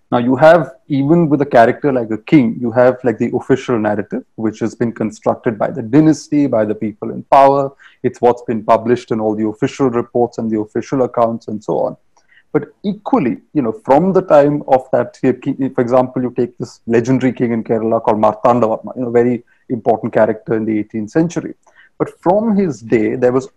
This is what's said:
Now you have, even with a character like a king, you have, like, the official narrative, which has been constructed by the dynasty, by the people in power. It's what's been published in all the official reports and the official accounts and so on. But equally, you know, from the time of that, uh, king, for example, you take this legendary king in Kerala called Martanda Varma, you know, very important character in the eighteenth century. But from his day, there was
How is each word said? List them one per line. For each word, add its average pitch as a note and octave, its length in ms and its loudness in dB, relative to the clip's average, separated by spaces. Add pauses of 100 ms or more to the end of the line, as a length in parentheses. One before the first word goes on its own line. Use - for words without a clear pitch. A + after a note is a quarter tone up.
(100)
Now B2 80 0
you A#2+ 160 0
have, D#3 400 4 (140)
even D3+ 400 2
with C#3 140 0
a C#3 40 -2
character B2 460 2
like A#2+ 180 -4
a G#2+ 80 -4
king, A#2+ 400 2
you A#2+ 140 -4
have, B2 320 4
like, A#2 140 0
the A#2+ 140 -2
official B2 460 -2
narrative, G#2 460 -4 (100)
which G#2+ 240 -6
has A2+ 160 -6
been A#2 160 -4
constructed A2 680 -4
by A2+ 140 -4
the B2+ 120 -10
dynasty, D3 680 2
by A2+ 160 0
the G#2+ 100 -4
people G#2+ 380 -8
in - 120 -10
power. C#3 460 4 (320)
It's A#2+ 180 -4
what's A#2+ 220 2
been A2 220 -6
published A#2 480 0
in A2+ 80 -4
all A2 160 -2
the A2 100 -2
official C3 420 -2
reports A#2+ 500 -2
and A2+ 120 -4
the A2 80 -2
official A#2 440 -4
accounts A#2 440 -2
and G#2+ 160 -10
so D#3+ 160 -4
on. - 180 -4 (540)
But D3 220 -4 (100)
equally, E3 600 -4 (100)
you D3+ 100 -2
know, A2+ 80 -2
from D3+ 420 2
the F#3 100 2
time D3 440 2
of C3 240 0
that, A#2+ 320 -2
uh, B2+ 180 2
king, C3+ 340 -6
for C3 80 0
example, B2+ 400 0
you B2 140 -4
take A#2+ 220 -4
this - 300 -12
legendary B2 440 0
king A#2+ 200 -2
in A2+ 100 -4
Kerala A2+ 400 -2
called A2 160 2
Martanda A2+ 480 2
Varma, A2 300 -6
you B2 60 -8
know, A#2+ 80 -6
very A#2+ 340 0 (240)
important A#2 460 -2
character A2 400 0
in A2 100 -2
the G#2+ 140 -2
eighteenth G#2 320 -8
century. E3 440 -2 (440)
But - 240 -6
from G#3 340 0
his F#3 240 -2
day, A2+ 360 0
there B2 160 2
was B2+ 240 -2